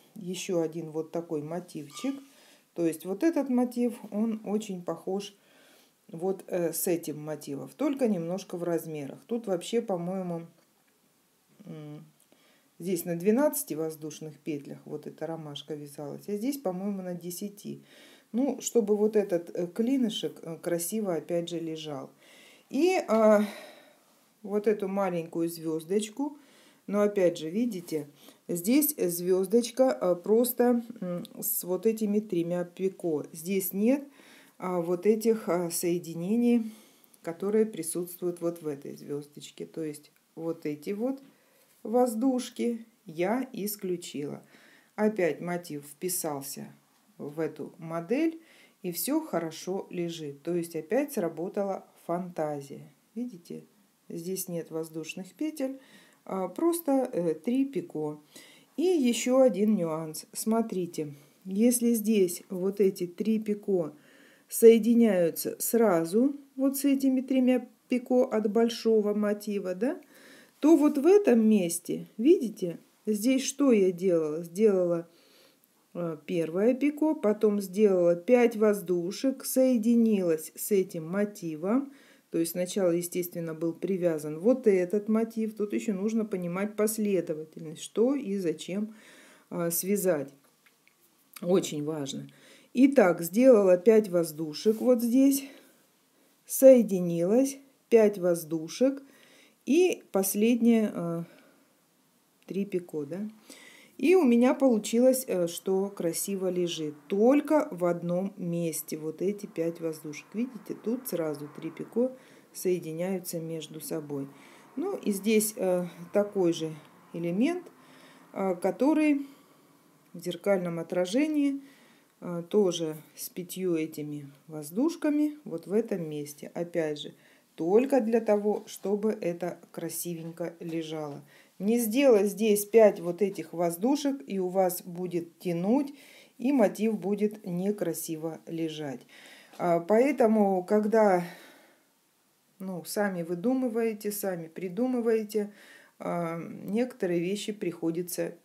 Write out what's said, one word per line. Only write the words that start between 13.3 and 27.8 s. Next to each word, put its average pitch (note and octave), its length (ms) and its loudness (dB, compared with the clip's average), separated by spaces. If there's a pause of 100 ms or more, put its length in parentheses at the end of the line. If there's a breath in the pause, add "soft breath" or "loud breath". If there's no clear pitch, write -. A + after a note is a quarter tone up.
воздушных D#3 640 -10
петлях C#3+ 460 -8
вот D3+ 200 -10
эта D3+ 220 -10
ромашка D3+ 480 -10
вязалась, C#3+ 520 -14
а G3+ 100 -4
здесь, C4+ 200 -4
по-моему, F#3+ 460 -6
на F3+ 100 -6
десяти. F3 680 -12 (480 loud breath)
Ну, B3+ 300 -2
чтобы G#3 360 2
вот G#3+ 180 2
этот, F3+ 400 0
э, F3+ 120 -4
клинышек, A3+ 720 -2
э, E3 160 -10
красиво F3 560 -4
опять E3+ 360 -4
же E3+ 100 -6
лежал. D#3 500 -10 (640 loud breath)
И, F4+ 260 4 (100)
а, G#3+ 360 6 (1000 loud breath)
вот G#3 220 -2
эту G#3 200 0
маленькую F3 640 -2
звёздочку, E3 880 -4 (500 loud breath)
но G3+ 140 0
опять G3 360 2
же, D#3 120 -8
видите, F3 580 -4 (400 loud breath)